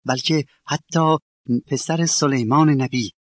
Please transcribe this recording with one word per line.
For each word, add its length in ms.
بلکه 400
حتی 520
پسر 380
سلیمان 640
نبی 420